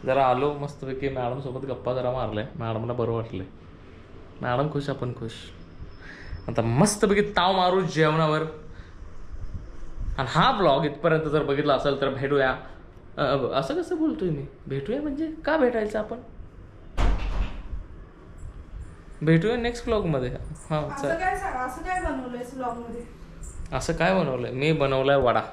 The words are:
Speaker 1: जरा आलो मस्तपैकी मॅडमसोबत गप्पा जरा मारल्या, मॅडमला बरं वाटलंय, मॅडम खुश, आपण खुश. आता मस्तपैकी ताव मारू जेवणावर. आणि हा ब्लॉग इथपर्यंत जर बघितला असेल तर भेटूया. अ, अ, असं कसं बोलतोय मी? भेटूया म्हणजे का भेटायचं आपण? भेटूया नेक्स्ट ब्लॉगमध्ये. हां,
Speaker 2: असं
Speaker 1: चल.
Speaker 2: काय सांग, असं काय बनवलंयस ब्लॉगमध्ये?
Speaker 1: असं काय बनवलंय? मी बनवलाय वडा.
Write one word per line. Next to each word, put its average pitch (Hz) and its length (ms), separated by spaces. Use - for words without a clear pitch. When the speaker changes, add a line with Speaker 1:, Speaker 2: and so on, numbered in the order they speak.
Speaker 1:
जरा 135 200
आलो 131 280
मस्तपैकी 139 560
मॅडमसोबत 127 560
गप्पा 123 280
जरा 123 180
मारल्या, 110 340
मॅडमला 113 380
बरं 117 180
वाटलंय, 110 340
मॅडम 131 300
खुश, 139 180
आपण 127 220
खुश. 113 200
आता 113 140
मस्तपैकी 190 600
ताव 190 360
मारू 185 240
जेवणावर. 156 600
आणि 131 100
हा 190 240
ब्लॉग 160 340
इथपर्यंत 156 360
जर 151 220
बघितला 143 300
असेल 135 280
तर 127 80
भेटूया. 135 420
अ, 143 40
अ, 135 380
असं 302 220
कसं 339 160
बोलतोय 262 320
मी? 143 160
भेटूया 139 340
म्हणजे 302 300
का 311 120
भेटायचं 226 420
आपण? 226 200
भेटूया 165 360
नेक्स्ट 233 280
ब्लॉगमध्ये. 170 440
हां, 151 200
Speaker 2:
असं - 140
Speaker 1:
चल. 330 160
Speaker 2:
काय 370 180
सांग, 254 300
असं 320 140
काय 359 200
बनवलंयस 254 520
ब्लॉगमध्ये? 240 480
Speaker 1:
असं 156 160
काय 170 200
बनवलंय? 131 380
मी 139 200
बनवलाय 139 460
वडा. 117 240